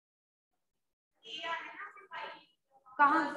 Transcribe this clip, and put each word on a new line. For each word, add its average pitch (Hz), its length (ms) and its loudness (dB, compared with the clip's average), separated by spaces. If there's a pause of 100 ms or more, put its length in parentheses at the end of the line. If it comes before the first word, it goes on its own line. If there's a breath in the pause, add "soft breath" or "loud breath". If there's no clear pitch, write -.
(3000)
कहाँ? 294 260 6 (120)